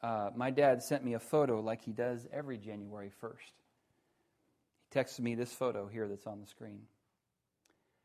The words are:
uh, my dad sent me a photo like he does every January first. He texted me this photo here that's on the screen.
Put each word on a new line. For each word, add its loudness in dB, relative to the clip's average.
uh, 0
my 2
dad 8
sent 0
me 0
a 0
photo 4
like -2
he -8
does -2
every -6
January -10
first. -12
He 0
texted 0
me 0
this -2
photo -2
here -4
that's -8
on -8
the -16
screen. -16